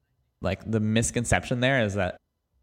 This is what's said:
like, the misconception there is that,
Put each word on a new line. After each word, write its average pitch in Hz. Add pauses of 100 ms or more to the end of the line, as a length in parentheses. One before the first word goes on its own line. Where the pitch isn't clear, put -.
(420)
like, 90
the 110
misconception 113
there 127
is 101
that, 92 (460)